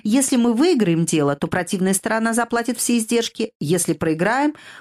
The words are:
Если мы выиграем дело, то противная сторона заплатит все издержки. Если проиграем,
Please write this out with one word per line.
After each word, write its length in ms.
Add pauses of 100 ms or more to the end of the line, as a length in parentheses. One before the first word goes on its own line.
Если 340
мы 160
выиграем 540
дело, 280
то 140
противная 460
сторона 400
заплатит 420
все 220
издержки. 600
Если 360
проиграем, 600 (260)